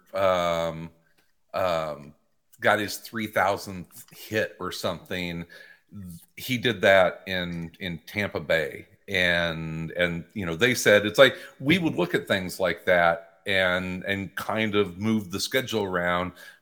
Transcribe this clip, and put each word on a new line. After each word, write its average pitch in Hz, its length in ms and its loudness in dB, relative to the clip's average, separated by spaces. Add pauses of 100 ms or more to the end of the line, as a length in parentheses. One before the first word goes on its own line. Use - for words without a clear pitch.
(140)
um, 85 760 0 (640)
um, 80 600 -2 (480)
got 107 180 4
his 101 180 -6
three 110 300 -8
thousandth 95 760 -4 (100)
hit - 460 -4
or 90 100 -6
something, 87 760 -6 (920)
he 127 200 -4
did 113 240 0
that 95 460 6
in, 87 440 -4 (100)
in 87 260 -6
Tampa 101 320 -4
Bay. 78 480 -2 (220)
And, 82 800 -2
and, 85 320 -2 (100)
you 98 120 -6
know, 85 100 -2
they 120 180 2
said, 104 320 6
it's 107 140 2
like, 131 160 8 (240)
we 147 180 2
would 156 180 -2
look 175 200 -2
at 117 140 -2
things 92 320 -2
like 87 240 -2
that 85 600 2
and, 92 600 0
and 98 300 -4
kind 107 400 -2
of 92 220 0
move 104 340 0
the 95 100 -6
schedule 117 420 -2
around 90 480 -2 (300)